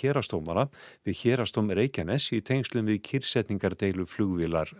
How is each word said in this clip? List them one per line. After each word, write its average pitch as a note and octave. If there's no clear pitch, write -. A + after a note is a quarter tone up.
héraðsdómara G#2+
við -
Héraðsdóm A#2
Reykjaness G#2+
í G#2
tengslum A#2+
við G#2
kyrrsetningardeilu G2
flugvélar E2+